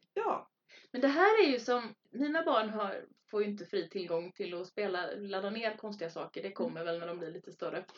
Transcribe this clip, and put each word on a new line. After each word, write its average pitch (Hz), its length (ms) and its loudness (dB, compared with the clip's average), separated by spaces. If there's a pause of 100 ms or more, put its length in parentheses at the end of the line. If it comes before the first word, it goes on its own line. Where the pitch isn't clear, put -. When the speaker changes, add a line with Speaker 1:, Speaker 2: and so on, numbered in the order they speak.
(140)
Speaker 1:
Ja. - 360 -2 (420)
Speaker 2:
Men 254 100 -4
det 277 60 8
här 392 400 8
är 277 40 4
ju 240 80 2
som, 240 360 0 (160)
mina 294 320 0
barn 226 260 4
har, 214 360 -4 (260)
får 208 120 2
ju 208 60 -2
inte 208 160 -6
fri 175 240 -4
tillgång 175 420 -4
till 175 300 -6
att 180 60 -8
spela, 185 480 -2
ladda 196 340 -4
ner 220 280 -4
konstiga 202 320 -8
saker. - 340 -8
Det 196 80 -6
kommer 165 300 -4
Speaker 1:
Mm. 170 40 -4
Speaker 2:
väl 170 140 -2
när 170 80 -8
de 175 120 -6
blir 160 120 -8
lite 180 200 -14
större, 165 340 -6 (120)